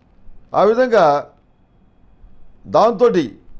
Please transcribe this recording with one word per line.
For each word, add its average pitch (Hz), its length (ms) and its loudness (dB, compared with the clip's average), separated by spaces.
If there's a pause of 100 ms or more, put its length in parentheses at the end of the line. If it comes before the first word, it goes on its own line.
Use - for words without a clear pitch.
(540)
ఆ 156 80 0
విధంగా 208 680 0 (1400)
దాంతోటి 185 760 0 (200)